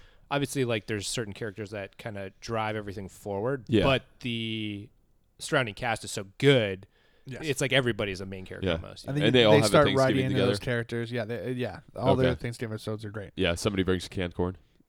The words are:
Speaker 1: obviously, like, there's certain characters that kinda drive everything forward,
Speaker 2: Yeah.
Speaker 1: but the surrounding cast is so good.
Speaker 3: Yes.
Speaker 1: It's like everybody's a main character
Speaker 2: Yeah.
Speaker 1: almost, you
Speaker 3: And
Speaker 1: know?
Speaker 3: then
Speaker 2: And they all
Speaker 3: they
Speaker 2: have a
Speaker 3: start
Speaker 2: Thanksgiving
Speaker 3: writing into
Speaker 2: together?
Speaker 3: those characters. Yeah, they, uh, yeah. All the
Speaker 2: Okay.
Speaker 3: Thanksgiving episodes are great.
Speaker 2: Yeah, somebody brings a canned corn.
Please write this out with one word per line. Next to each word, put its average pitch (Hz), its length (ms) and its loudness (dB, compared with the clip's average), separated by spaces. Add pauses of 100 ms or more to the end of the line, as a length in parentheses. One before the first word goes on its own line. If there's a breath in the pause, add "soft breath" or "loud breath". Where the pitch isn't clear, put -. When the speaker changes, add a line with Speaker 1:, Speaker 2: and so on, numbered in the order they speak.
(300 soft breath)
Speaker 1:
obviously, 143 340 0
like, 117 220 -2
there's 104 220 -4
certain 107 240 -6
characters 104 380 -10
that 101 260 -10
kinda 98 340 -10 (100)
drive 110 360 -4
everything 101 320 -8
forward, 107 580 -4
Speaker 2:
Yeah. - 160 6
Speaker 1:
but 131 200 4 (180)
the 110 680 -6 (520)
surrounding 123 340 0
cast 117 300 -4
is 101 80 -10
so 101 140 -8 (120)
good. 110 480 4 (380)
Speaker 3:
Yes. 127 200 -12
Speaker 1:
It's 147 160 -4
like 131 120 -2
everybody's 110 480 0
a 98 60 -8
main 95 180 -10
character 92 240 -4
Speaker 2:
Yeah. 85 60 4
Speaker 1:
almost, 95 300 -10
you - 40 -10
Speaker 3:
And 139 80 -2
Speaker 1:
know? 147 40 0
Speaker 3:
then 107 80 4
Speaker 2:
And 123 60 4
they 123 100 8
all 107 80 8
Speaker 3:
they 110 40 10
Speaker 2:
have 107 80 6
a 110 40 4
Speaker 3:
start 147 180 8
Speaker 2:
Thanksgiving 135 200 4
Speaker 3:
writing 131 200 2
into 101 80 0
Speaker 2:
together? 98 180 2
Speaker 3:
those 104 80 0
characters. 117 500 -4
Yeah, 120 140 -4
they, 104 220 -6
uh, - 20 -4
yeah. 123 320 -4 (160)
All 131 180 2
the 127 140 4
Speaker 2:
Okay. 127 120 -2
Speaker 3:
Thanksgiving 117 340 -6
episodes 107 300 -8
are 104 60 -8
great. 98 240 -10
Speaker 2:
Yeah, 87 220 2
somebody 98 260 0
brings 90 240 0
a - 40 -14
canned 87 240 -4
corn. 90 220 -2 (320)